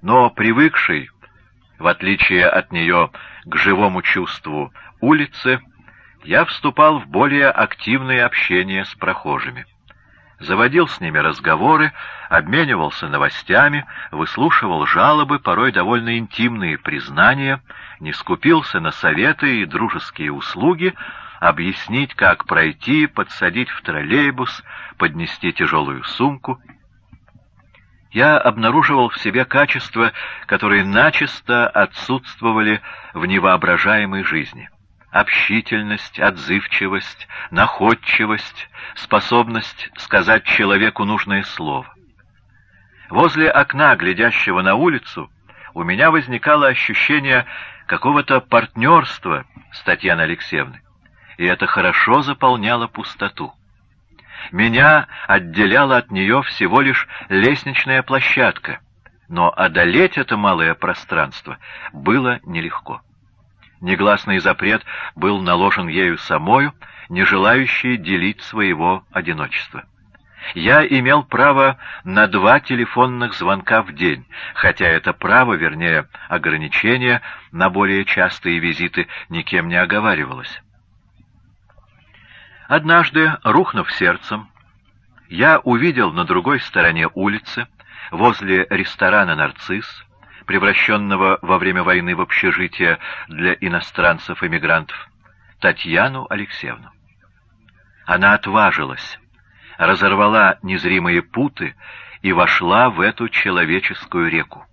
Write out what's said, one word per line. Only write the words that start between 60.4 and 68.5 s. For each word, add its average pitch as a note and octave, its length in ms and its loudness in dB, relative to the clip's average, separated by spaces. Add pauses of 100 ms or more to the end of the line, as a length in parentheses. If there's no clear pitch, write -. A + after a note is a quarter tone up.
пространство E2 840 -6 (320)
было B2 520 0
нелегко. - 600 -10 (800)
Негласный G2 560 0
запрет G2 460 0 (280)
был F#2+ 280 -2
наложен F2+ 480 0
ею F2 280 0
самою, G#2 560 0 (360)
не F2+ 160 0
желающей A#2 720 2
делить F#2+ 440 -2
своего F#2 720 0